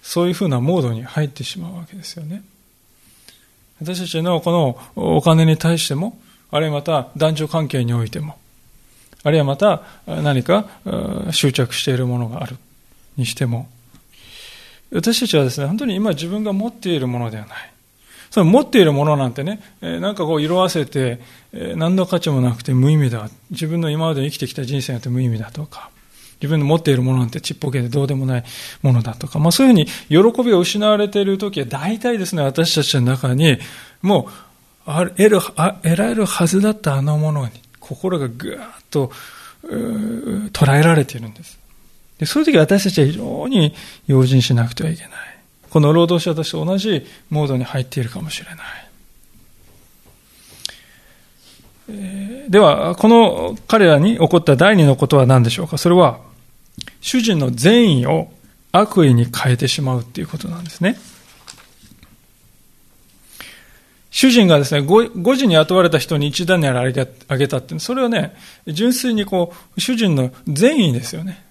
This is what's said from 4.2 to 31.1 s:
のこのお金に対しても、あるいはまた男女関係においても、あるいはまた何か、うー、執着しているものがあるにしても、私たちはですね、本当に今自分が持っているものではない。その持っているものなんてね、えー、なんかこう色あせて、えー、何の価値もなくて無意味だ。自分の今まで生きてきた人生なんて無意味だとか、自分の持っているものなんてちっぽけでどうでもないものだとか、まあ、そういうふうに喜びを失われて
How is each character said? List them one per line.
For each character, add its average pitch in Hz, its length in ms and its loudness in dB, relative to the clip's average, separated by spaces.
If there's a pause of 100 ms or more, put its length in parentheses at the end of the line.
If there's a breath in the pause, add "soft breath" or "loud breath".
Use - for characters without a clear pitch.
の 170 180 0
こ 170 120 -2
の 151 260 0 (380 loud breath)
お 147 60 4
金 160 220 4
に 160 120 4
対 165 200 0
し 160 120 -4
て 139 80 -4
も、 196 200 -6 (360 soft breath)
あ 151 80 0
る 160 60 -2
い - 20 -4
は 147 80 -4
ま 143 60 -6
た 147 340 -4
男 156 180 0
女 151 140 -4
関 160 180 -2
係 127 180 -2
に 117 80 -2
お 117 120 0
い 110 60 -8
て - 100 -10
も、 151 180 -12 (880 soft breath)
あ 147 60 2
る 160 80 4
い - 20 4
は 143 40 2
ま 139 120 -2
た 185 260 0 (240 loud breath)
何 147 380 -2
か、 208 240 0 (160 loud breath)
う 190 60 -8
ー、 - 420 -6
執 139 200 0
着 127 220 -2
し - 100 -6
て 143 60 -4
い 127 60 0
る 127 100 -4
も 123 120 -4
の 117 100 -6
が 131 160 -10
あ - 20 -10
る 127 100 -14 (600)
に 127 100 -4
し - 80 -8
て 143 100 -4
も、 117 240 -6 (1200 loud breath)
私 226 260 -2
た 247 80 -2
ち 170 100 0
は 147 60 4
で 131 80 0
す 139 100 -8
ね、 139 60 -4
本 190 120 -2
当 285 80 -4
に 196 100 -4
今 208 140 0
自 156 180 -6
分 208 160 -6
が 208 80 -4
持 202 160 -4
っ 233 40 -10
て - 180 -8
い 160 100 0
る 127 80 -4
も 123 100 -4
の 120 140 -6
で 110 60 -12
は 107 80 -14
な - 80 -20
い。 - 180 -18 (580 loud breath)
そ 196 140 4
の - 40 6
持 233 120 6
っ 294 40 0
て 247 160 4
い 180 40 8
る 151 80 4
も 143 120 0
の 151 120 2
な 135 100 -2
ん 120 60 -4
て 139 100 -8
ね、 202 180 -8 (220 loud breath)
え 170 140 -8
ー、 - 20 -6
な 190 140 -4
ん - 20 -8
か 190 100 -4
こ 156 120 -2
う 147 60 0
色 175 200 0
あ 185 60 2
せ 156 180 -2
て、 123 320 -4 (340 loud breath)
え - 220 -10
ー、 - 20 -6
何 170 200 0
の 185 100 0
価 180 140 -2
値 165 100 -4
も 135 100 0
な 123 140 0
く 120 80 -12
て 135 100 -4
無 131 200 4
意 156 40 4
味 139 140 2
だ。 110 180 -8 (220)
自 - 160 -8
分 170 140 -4
の 160 100 -4
今 160 160 -2
ま 160 80 0
で 135 80 -2
生 143 80 -4
き - 80 -12
て 135 80 -6
き 123 60 -10
た 139 120 -8
人 135 180 -4
生 131 100 -8
な 120 80 -6
ん - 20 -20
て 131 60 -8
無 123 120 -2
意 127 60 0
味 113 140 -2
だ 107 100 -10
と 151 140 -10
か、 - 260 -20 (500 soft breath)
自 147 60 -8
分 156 140 0
の 143 40 0
持 151 120 2
っ 165 40 0
て 151 120 0
い 131 40 2
る 123 60 0
も 131 120 0
の 127 40 2
な 123 60 2
ん 117 60 -6
て 156 100 -10
ち - 140 -8
っ - 20 -14
ぽ 139 160 -6
け 131 100 -2
で 120 60 -4
ど 139 140 -2
う 139 40 -2
で 139 80 -2
も 135 120 -4
な 127 120 -2
い 120 60 -6 (380 loud breath)
も 139 100 4
の 120 100 4
だ 110 140 -8
と - 100 -12
か、 - 140 -6
ま 156 80 4
あ、 - 20 4
そ 262 140 2
う - 20 6
い 262 40 8
う 240 40 8
ふ - 20 6
う - 40 6
に 185 520 2
喜 254 120 -2
び 233 80 2
を 180 80 6
失 208 280 0
わ 214 80 4
れ 208 120 0
て 208 120 -2